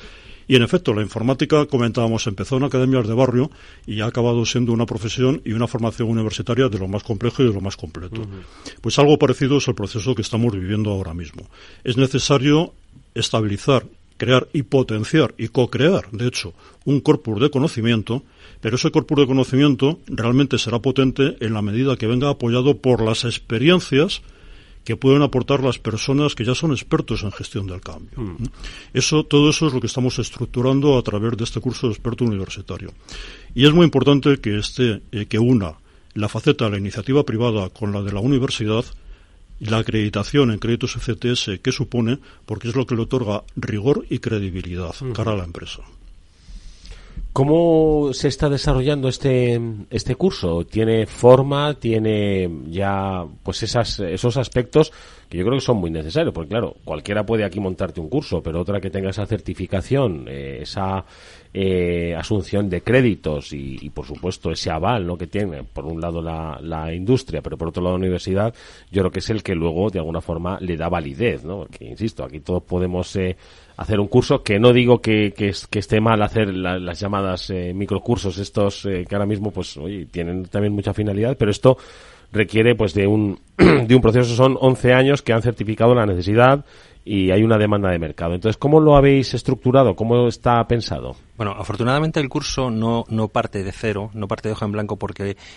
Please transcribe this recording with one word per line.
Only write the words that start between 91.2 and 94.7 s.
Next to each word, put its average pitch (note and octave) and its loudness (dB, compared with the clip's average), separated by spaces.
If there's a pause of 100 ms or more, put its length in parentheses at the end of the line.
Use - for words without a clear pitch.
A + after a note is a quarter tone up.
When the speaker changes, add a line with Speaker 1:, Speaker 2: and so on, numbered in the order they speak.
Speaker 3:
Bueno, G#2 -4
afortunadamente B2+ -2
el C#3 -2
curso C3+ -4
no, A2+ -2
no A2 -2
parte A2 -4
de F#2+ -6
cero, G#2 -4
no G#2+ -6
parte A2 -6
de G#2+ -2
hoja G#2+ -6
en G2+ -4